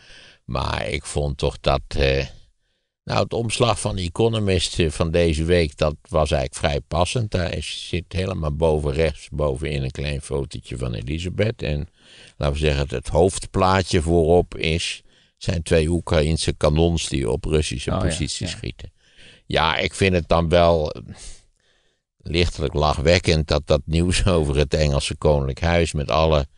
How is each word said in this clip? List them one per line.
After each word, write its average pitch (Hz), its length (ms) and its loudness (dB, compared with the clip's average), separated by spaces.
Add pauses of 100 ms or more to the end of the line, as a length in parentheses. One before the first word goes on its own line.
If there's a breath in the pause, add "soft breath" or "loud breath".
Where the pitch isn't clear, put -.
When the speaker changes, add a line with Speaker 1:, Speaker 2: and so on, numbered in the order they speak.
(460 loud breath)
Speaker 1:
Maar 69 420 -4
ik - 180 -6
vond 71 320 -4
toch - 220 -2
dat, 69 280 0
eh, 67 380 0 (800 soft breath)
nou, 110 200 -2
het - 100 -4
omslag 113 460 0
van 104 160 -4
The 95 60 -2
Economist, 101 760 0
eh, 85 100 4
van 82 220 -2
deze 82 320 2
week, 85 340 2
dat 76 180 0 (140)
was 76 220 0
eigenlijk 67 240 -2 (100)
vrij 73 220 0
passend. 87 440 -2
Daar 87 240 -2
is, - 320 -10
zit 85 160 -4 (100)
helemaal 92 420 -4
boven 76 380 2
rechts, 78 380 -2
bovenin 71 520 -2
een 65 80 -4
klein 69 300 -6
fotootje - 560 -8
van 62 160 -6
Elisabeth. 87 680 -4
En, 73 260 -4 (500 loud breath)
laten 71 180 -2
we 73 100 -4
zeggen, 71 160 2
het, 69 100 -4
het 62 160 -6
hoofdplaatje 92 960 2
voorop 85 560 2
is, - 440 -4 (360 soft breath)
zijn 85 260 -4
twee 80 260 2
Oekraïense 80 640 0
kanons 80 560 2
die 67 200 -2
op 69 160 -2
Russische 76 460 -2
Speaker 2:
Oh, - 60 -2
ja, 98 60 -2
Speaker 1:
posities 82 480 -4
Speaker 2:
ja. - 60 -12
Speaker 1:
schieten. - 340 -12 (540 soft breath)
Ja, 76 320 2
ik - 160 -4
vind 95 220 2
het 82 120 0
dan 85 220 2
wel, 85 420 4
eh, - 100 -12 (1200 loud breath)
lichtelijk 78 480 0
lachwekkend 76 760 2
dat 73 200 2
dat 76 180 2
nieuws 85 420 2
<laughs> 90 100 4
over 71 200 0
het 71 160 0
Engelse 71 420 0
Koninklijk 69 460 2
Huis 85 320 2
met 73 180 -4
alle 76 360 2 (100)